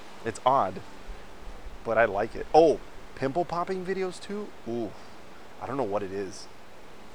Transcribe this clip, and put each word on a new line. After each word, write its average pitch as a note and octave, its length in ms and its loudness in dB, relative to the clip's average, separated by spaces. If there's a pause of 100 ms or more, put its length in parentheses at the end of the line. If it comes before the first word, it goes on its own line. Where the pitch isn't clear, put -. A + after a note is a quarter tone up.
(260)
it's A2+ 180 -4
odd, G#2 360 4 (1040)
but A2+ 120 2
I A#2 80 10
like G#2+ 320 2
it. - 160 -6
Oh, D3+ 280 10 (340)
pimple C#3 320 0
popping F3+ 400 -2
videos F#3 340 -2
too? G3+ 280 -6 (200)
Ooh, A#2 220 -2 (720)
I F#2+ 40 -6
don't B2 120 -2
know C3+ 60 2
what G2+ 180 0
it F#2 100 -4
is, G2 360 -4 (680)